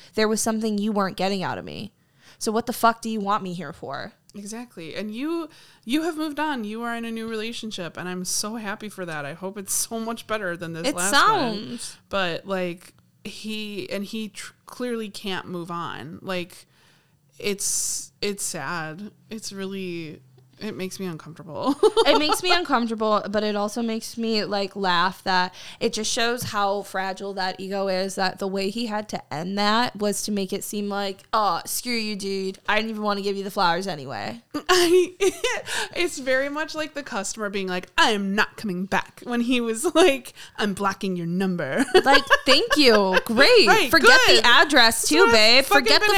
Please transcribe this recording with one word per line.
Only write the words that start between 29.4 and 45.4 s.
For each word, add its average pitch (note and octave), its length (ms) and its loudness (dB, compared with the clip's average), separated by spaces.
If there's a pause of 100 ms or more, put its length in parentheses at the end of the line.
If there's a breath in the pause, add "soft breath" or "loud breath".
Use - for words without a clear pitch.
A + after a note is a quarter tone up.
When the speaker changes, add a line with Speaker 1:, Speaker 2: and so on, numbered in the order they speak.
Speaker 1:
that G#3+ 380 2
was G#3 280 -2
to G#3 100 -4
make G3 180 -2
it G3 140 -6
seem G#3 240 -6
like, G3 300 -6 (120)
"Oh, G3+ 340 2
screw - 300 -4
you, G#3+ 220 -4
dude. F#3+ 500 -6
I G3+ 80 2
didn't A3 140 0
even G#3+ 140 -6
wanna G3+ 180 0
give G3 160 -2
you G3 80 -6
the G3+ 60 -8
flowers F3+ 360 2
anyway." C#3 600 -8
Speaker 2:
<laughs> - 220 -4
I, F4 440 4 (840 loud breath)
it's F4 240 -2
very C4+ 300 0
much D4+ 260 -6
like D#4 180 -6
the C#4+ 100 -8
customer G#3 460 -6
being G3 200 -4
like, F3+ 180 -4 (100)
"I D4+ 140 4
am G3 240 -2
not - 220 0
coming F3+ 280 -4
back," - 380 -4
when A#3+ 160 -2
he A#3+ 220 0
was A#3 340 -2
like, C#4 380 4 (240 loud breath)
"I'm G3+ 160 -2
blocking F#3+ 420 -4
your E3+ 120 -6
number." F3 600 0
<laughs> - 140 6
Speaker 1:
Like, C#4 200 4 (220)
thank G4+ 300 4
you. G#3+ 480 6
Great. C#4 440 6
Speaker 2:
Right, F#4 220 6
Speaker 1:
Forget A#4 380 8
Speaker 2:
good. - 160 6
Speaker 1:
the - 20 4
address, B3 580 6
Speaker 2:
That's - 60 0
Speaker 1:
too, D4+ 100 6
Speaker 2:
what G4+ 100 8
I've A4+ 40 6
Speaker 1:
babe. A3+ 320 8